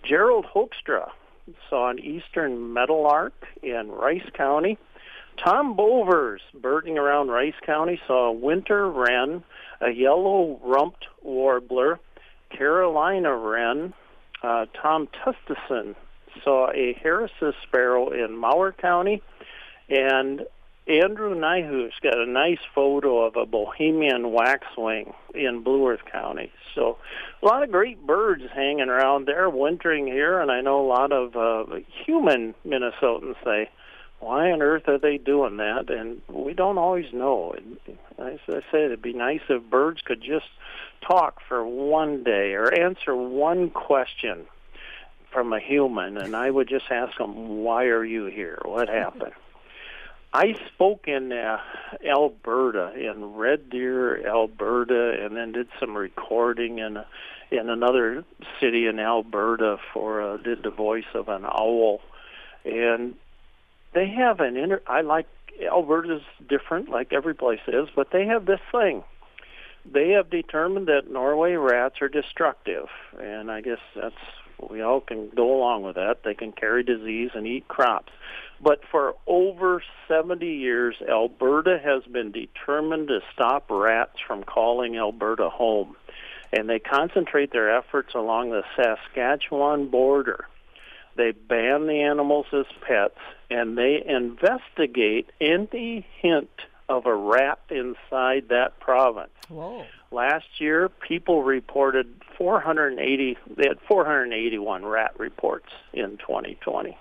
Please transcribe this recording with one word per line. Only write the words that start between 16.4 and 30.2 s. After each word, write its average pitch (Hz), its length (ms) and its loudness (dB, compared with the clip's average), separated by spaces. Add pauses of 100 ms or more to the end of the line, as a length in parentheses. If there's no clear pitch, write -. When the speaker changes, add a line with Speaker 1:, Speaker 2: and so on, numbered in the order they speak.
Speaker 1:
saw 131 300 4
a 123 300 0
Harris's 165 600 0
sparrow 123 480 2
in 113 260 -4
Mower 156 360 2
County. 180 500 0 (680)
And 135 540 2 (440)
Andrew 196 480 2
Nyhus 156 580 -2 (100)
got 120 160 2
a 117 80 0
nice 147 320 2 (160)
photo 139 500 4
of 113 120 0
a 117 100 0
Bohemian 120 880 0
waxwing 117 800 0 (200)
in 123 280 -4
Blue 131 260 4
Earth 113 220 -2
County. - 400 -8 (240)
So 117 240 0 (440)
a - 40 4
lot 247 160 6
of 269 80 -2
great 196 340 0
birds 170 380 2 (100)
hanging 139 360 0
around 135 380 2
there, 175 220 2
wintering 151 580 0
here, 151 340 0